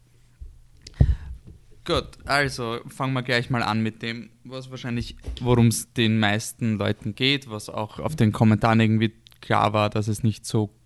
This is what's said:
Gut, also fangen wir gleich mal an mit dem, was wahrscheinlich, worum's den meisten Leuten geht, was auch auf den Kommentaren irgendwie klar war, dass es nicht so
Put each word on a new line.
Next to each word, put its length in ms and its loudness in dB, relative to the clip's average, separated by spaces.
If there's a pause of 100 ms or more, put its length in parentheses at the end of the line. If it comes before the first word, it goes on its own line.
(1800)
Gut, 420 -4
also 600 -2
fangen 260 -4
wir 100 -2
gleich 260 0
mal 140 0
an 180 0
mit 200 -4
dem, 280 -10 (140)
was 280 -14
wahrscheinlich, 460 -8 (240)
worum's 520 4
den 260 2
meisten 580 -2
Leuten 380 -2
geht, 340 0
was 200 -10
auch 300 -8
auf 160 -4
den 160 4
Kommentaren 480 4
irgendwie 340 2 (280)
klar 320 0
war, 160 2
dass 180 -4
es 160 -4
nicht 220 -2
so 280 -2 (120)